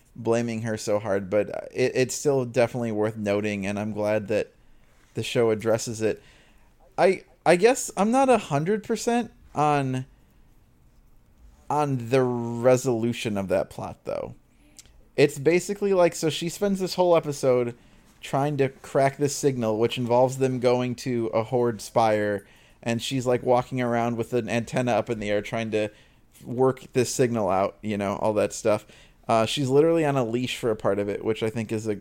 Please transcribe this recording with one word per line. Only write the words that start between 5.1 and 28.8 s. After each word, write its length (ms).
the 80
show 280
addresses 520
it. 200
I, 260
I 100
guess 400
I'm 140
not 180
a 100
hundred 460
percent 460
on, 520
on 420
the 120
resolution 1160
of 120
that 220
plot, 340
though. 300
It's 220
basically, 560
like, 200
so 140
she 200
spends 320
this 140
whole 220
episode 600
trying 360
to 140
crack 460
this 200
signal, 420
which 200
involves 400
them 200
going 380
to 320
a 160
Horde 360
spire, 640
and 180
she's, 260
like, 160
walking 380
around 360
with 160
an 160
antenna 440
up 180
in 100
the 100
air 120
trying 280
to 200
work 500
this 200
signal 340
out, 320
you 160
know, 200
all 160
that 200
stuff. 340